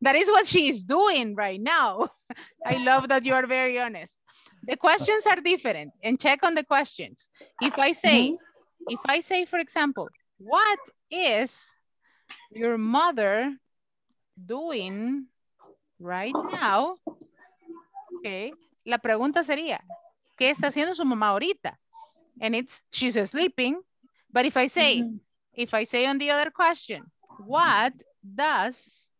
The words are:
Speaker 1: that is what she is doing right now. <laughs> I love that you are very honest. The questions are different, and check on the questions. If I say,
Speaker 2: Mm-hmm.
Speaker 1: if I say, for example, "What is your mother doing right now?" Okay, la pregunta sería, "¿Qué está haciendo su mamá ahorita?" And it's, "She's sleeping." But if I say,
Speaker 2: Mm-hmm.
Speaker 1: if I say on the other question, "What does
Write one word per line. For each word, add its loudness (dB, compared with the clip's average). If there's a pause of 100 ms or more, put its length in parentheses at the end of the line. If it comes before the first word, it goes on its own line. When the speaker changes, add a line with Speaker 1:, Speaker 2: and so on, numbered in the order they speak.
Speaker 1:
that 4
is 2
what 8
she 4
is -2
doing 2
right -4
now. 0 (280)
<laughs> -16
I 0
love 4
that 2
you 2
are 2
very -2
honest. -8 (460)
The -4
questions 4
are 4
different, -2 (100)
and 0
check 2
on 2
the -2
questions. -2 (320)
If -2
I 4
say, 4
Speaker 2:
Mm-hmm. -12
Speaker 1:
if -8
I 2
say, -2
for -6
example, -2 (300)
"What 2 (320)
is -2 (800)
your -2
mother 0 (800)
doing -8 (720)
right -6 (180)
now?" 0 (1200)
Okay, -8 (340)
la -2
pregunta 0
sería, -4 (600)
"¿Qué 2
está -2
haciendo -2
su -4
mamá 0
ahorita?" -6 (640)
And -2
it's, -8 (120)
"She's -4 (160)
sleeping." -2 (520)
But 2
if -2
I 2
say, 2
Speaker 2:
Mm-hmm. -6 (380)
Speaker 1:
if -6
I 0
say -2
on -2
the -4
other 0
question, -2 (420)
"What 2 (300)
does -4 (120)